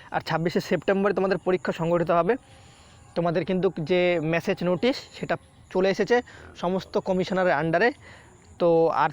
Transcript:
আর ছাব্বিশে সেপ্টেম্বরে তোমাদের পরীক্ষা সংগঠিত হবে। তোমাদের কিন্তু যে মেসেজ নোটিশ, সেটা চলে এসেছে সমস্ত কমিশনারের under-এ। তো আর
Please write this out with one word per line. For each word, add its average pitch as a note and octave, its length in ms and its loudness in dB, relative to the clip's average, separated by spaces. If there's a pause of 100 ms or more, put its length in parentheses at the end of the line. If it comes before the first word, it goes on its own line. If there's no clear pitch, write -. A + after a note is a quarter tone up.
(100)
আর - 100 -4
ছাব্বিশে E3 400 -2
সেপ্টেম্বরে G3 540 0
তোমাদের F#3+ 240 0
পরীক্ষা F#3 340 -2
সংগঠিত E3+ 380 0
হবে। E3+ 260 2 (800)
তোমাদের E3+ 300 -2
কিন্তু F#3 260 0 (100)
যে F3 420 2
মেসেজ E3 400 -2
নোটিশ, F3+ 340 0 (220)
সেটা E3+ 180 -4 (360)
চলে F#3 160 2
এসেছে A3+ 340 0 (340)
সমস্ত F3+ 420 -4
কমিশনারের F#3 540 0
under-এ। E3 400 2 (640)
তো E3 300 4
আর D3+ 240 0